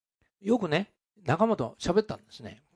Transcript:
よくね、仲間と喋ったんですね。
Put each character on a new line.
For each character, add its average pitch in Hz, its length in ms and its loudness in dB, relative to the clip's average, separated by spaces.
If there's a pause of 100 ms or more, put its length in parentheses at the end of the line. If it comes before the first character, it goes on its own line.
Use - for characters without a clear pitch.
(420)
よ 226 180 2
く 196 80 -2
ね、 160 240 -2 (320)
仲 160 220 2
間 226 100 2
と 117 240 -4
喋 175 220 2
っ - 20 2
た 123 120 -10
ん - 100 -18
で - 60 -20
す - 100 -20
ね。 104 220 -16 (120)